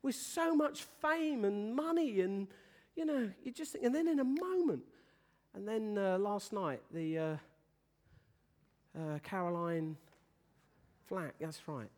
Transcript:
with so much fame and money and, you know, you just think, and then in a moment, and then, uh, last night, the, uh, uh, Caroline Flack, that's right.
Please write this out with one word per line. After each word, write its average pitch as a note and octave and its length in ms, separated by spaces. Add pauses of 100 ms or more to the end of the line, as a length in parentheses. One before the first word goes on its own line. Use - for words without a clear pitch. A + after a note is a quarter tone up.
with C4+ 140
so E4 400
much D4 280
fame D4+ 640
and G#3 300
money D4+ 460
and, G3 260 (480)
you D#4+ 100
know, C4+ 240 (140)
you B3+ 80
just D#4 220
think, - 120
and A#3+ 80
then D#4+ 140
in D#4 120
a C4+ 40
moment, D#4+ 580 (720)
and G3+ 140
then, G#3+ 320
uh, F#3+ 180
last G3+ 360
night, D#3+ 280 (100)
the, D#3+ 280
uh, D#3+ 180 (1600)
uh, D3+ 220
Caroline E3+ 760 (1080)
Flack, D3 340
that's D#3 280
right. A#2+ 300